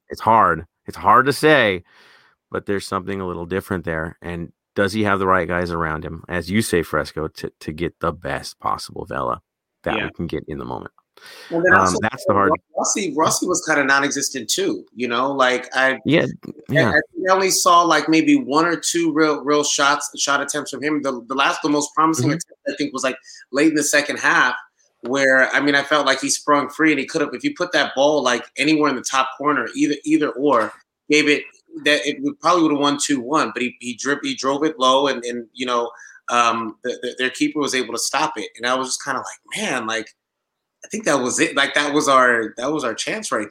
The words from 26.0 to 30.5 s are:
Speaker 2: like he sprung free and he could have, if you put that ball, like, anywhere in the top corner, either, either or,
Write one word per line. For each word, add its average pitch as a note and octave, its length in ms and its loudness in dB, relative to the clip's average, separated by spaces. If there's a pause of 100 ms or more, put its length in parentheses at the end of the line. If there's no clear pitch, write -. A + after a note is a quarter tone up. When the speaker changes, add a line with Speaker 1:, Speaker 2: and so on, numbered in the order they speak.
Speaker 2:
like C3+ 160 2
he C#3 80 -2
sprung C#3+ 400 0
free D#3 220 2
and C#3+ 80 2
he C3+ 60 -4
could D#3+ 160 -4
have, C#3+ 120 -2
if A#2+ 100 -10
you C#3+ 100 -2
put F3 200 -4
that C#3+ 220 2
ball, C#3+ 280 4
like, B2 220 0 (100)
anywhere D3 340 2
in C3 60 -2
the A2+ 60 -8 (160)
top C3 100 0 (100)
corner, C#3 380 -2
either, D3 200 0 (100)
either D3+ 240 2
or, A#2 420 2 (380)